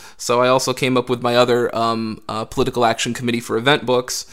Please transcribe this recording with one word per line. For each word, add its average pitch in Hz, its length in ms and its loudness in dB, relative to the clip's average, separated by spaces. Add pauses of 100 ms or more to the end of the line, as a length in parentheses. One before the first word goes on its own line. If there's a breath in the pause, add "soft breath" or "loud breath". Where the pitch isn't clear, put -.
(180 loud breath)
So 120 240 0
I 127 60 4
also 131 260 2
came 127 240 0
up 123 120 0
with 120 120 -2
my 120 140 0
other, 120 400 4
um, 113 520 -2
uh, 110 180 -6
political 123 400 0
action 113 280 0
committee 120 260 -4
for 110 180 -6
event 135 280 0
books 127 480 -2